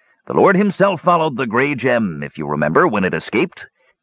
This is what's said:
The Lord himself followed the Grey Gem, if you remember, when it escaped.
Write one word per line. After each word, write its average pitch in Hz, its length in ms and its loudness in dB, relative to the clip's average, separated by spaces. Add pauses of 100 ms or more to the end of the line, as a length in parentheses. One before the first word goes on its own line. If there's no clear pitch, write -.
(260)
The - 80 -6
Lord 143 200 4
himself 196 460 0
followed 160 380 0
the 131 80 -2
Grey 131 280 0
Gem, 110 480 -2
if 71 140 -12
you 76 100 -8
remember, 76 400 2
when 104 180 0
it 85 100 0
escaped. - 520 -4 (360)